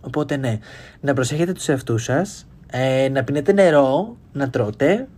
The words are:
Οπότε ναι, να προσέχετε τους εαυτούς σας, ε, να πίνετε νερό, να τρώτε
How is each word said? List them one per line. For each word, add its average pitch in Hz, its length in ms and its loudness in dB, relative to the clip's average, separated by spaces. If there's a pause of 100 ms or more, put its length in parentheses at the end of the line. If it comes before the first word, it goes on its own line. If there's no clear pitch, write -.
Οπότε 147 360 -4
ναι, 113 200 -2 (440)
να 143 120 -2
προσέχετε 151 380 -2
τους - 180 -6
εαυτούς 120 340 -2
σας, 165 440 -4 (240)
ε, 131 400 0
να 135 120 0
πίνετε 143 300 0
νερό, 165 640 4 (160)
να 139 160 -4
τρώτε 135 580 0 (100)